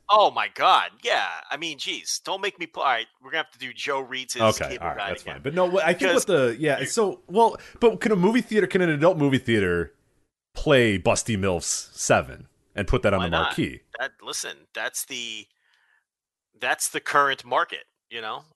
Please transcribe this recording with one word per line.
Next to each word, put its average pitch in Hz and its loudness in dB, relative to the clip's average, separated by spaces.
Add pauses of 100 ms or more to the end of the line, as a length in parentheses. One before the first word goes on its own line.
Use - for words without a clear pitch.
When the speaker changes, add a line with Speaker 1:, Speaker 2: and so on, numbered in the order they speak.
(100)
Speaker 1:
Oh, 202 6
my 156 -2
God. 139 4 (120)
Yeah. 165 0 (240)
I 139 -8
mean, 151 -10
geez. 135 -8
Don't 190 -8
make 196 -6
me 170 -10
pu-, - -12
all - 0
right, 117 0 (160)
we're 131 -20
gonna 151 -4
have - -20
to 127 -20
do 127 -12
Joe 135 -4
reads 127 -10
his 123 -2
Speaker 2:
Okay, 104 2
Speaker 1:
cable 64 -10
Speaker 2:
all 85 -4
right, 73 -6
Speaker 1:
guide 101 -4
Speaker 2:
that's 87 -10
Speaker 1:
again. 76 -12
Speaker 2:
fine. 73 -18
But 143 -6
no, 180 2
what, 180 0
I 175 4
think 185 -2
what - 4
Speaker 1:
'Cause 247 2
Speaker 2:
the, 131 2
yeah, 143 0
Speaker 1:
you 135 -4
Speaker 2:
so, 196 0
well, 214 2 (240)
but 226 4
can 214 2
a 208 2
movie 208 4
theater, 208 2
can 185 2
an 175 2
adult 160 4
movie 139 4
theater 90 0 (600)
play 120 4
Busty 104 0
Milfs 92 -2
Seven 123 0 (260)
and 101 -4
put 131 0
that 101 2
on 95 2
Speaker 1:
Why - -4
Speaker 2:
the 85 -4
Speaker 1:
not? 175 0
Speaker 2:
marquee? 104 -4 (200)
Speaker 1:
That, 135 -6 (120)
listen, 90 -12
that's 113 -8
the, 117 -12 (1120)
that's 135 -2
the 156 -6
current 139 2
market, 123 -2 (260)
you 117 -10
know? 113 -8 (140)